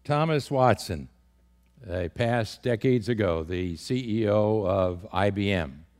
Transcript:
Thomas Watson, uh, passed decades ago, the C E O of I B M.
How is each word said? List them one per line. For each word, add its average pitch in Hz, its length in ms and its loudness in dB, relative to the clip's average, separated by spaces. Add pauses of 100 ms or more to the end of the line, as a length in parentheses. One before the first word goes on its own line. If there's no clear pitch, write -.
Thomas 147 460 0
Watson, 110 580 2 (800)
uh, 87 280 -4
passed 117 480 -2
decades 120 460 2
ago, 92 340 0
the 90 320 -4
C 117 460 -2
E 107 60 2
O 107 380 2
of 92 480 0
I 98 160 2
B 101 220 0
M. 76 340 -4 (140)